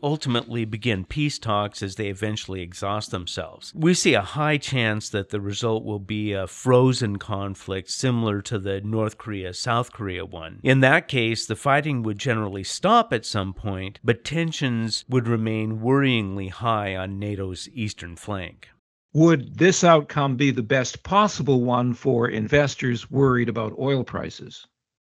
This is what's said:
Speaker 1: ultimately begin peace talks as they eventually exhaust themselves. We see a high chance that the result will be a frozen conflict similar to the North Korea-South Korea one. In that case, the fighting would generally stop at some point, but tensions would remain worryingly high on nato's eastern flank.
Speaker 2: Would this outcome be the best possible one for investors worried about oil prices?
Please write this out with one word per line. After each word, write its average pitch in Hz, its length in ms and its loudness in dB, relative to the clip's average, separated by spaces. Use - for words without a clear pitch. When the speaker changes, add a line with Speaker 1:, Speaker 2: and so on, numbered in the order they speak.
Speaker 1:
ultimately 120 640 0
begin 107 400 -2
peace 147 340 -2
talks 104 460 -2
as 95 100 -6
they 104 140 -4
eventually 98 540 -6
exhaust 98 500 -6
themselves. 87 640 -10
We 165 180 4
see 170 200 6
a 104 80 4
high 151 340 0
chance 113 540 -2
that 101 180 -4
the 104 120 -4
result 110 440 -2
will 104 160 -4
be 104 320 -4
a 95 160 -4
frozen 127 720 4
conflict 98 720 -8
similar 113 500 0
to 113 160 -6
the 98 220 -4
North 107 380 -2
Korea-South 107 720 -4
Korea 90 320 -6
one. 90 400 -14
In 131 160 6
that 139 260 6
case, 113 400 0
the 110 80 -4
fighting 139 480 0
would 107 160 -4
generally 101 460 -2
stop 220 480 2
at 113 120 0
some 95 300 -2
point, 95 480 -8
but 113 220 0
tensions 139 840 -2
would 123 200 0
remain 110 500 -2
worryingly 113 720 2
high 104 460 -2
on 95 240 -6
nato's 98 520 -6
eastern 95 440 -8
flank. - 540 -10
Speaker 2:
Would 151 420 6
this 180 260 6
outcome 147 500 4
be 139 160 2
the 120 140 -2
best 127 400 -2
possible 175 580 2
one 123 320 2
for 123 340 0
investors 127 800 0
worried 127 400 4
about 110 300 -4
oil 135 240 0
prices? - 640 -10